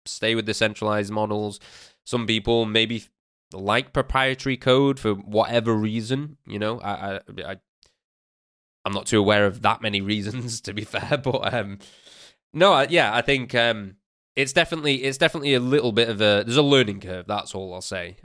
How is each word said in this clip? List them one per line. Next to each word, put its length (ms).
stay 300
with 120
the 60
centralized 600
models. 480
Some 220
people 400
maybe 380
like 400
proprietary 640
code 420
for 160
whatever 600
reason. 680
You 140
know, 220
I, 340
I, 60
I, 40
I'm 80
not 140
too 140
aware 260
of 160
that 180
many 200
<laughs> 20
reasons, 600
to 120
be 100
fair. 320
But, 380
um, 240
no, 220
I, 160
yeah, 240
I 80
think, 320
um, 420
it's 160
definitely, 520
it's 140
definitely 360
a 60
little 320
bit 160
of 80
a, 280
there's 120
a 60
learning 360
curve. 300
That's 260
all 180
I'll 80
say. 440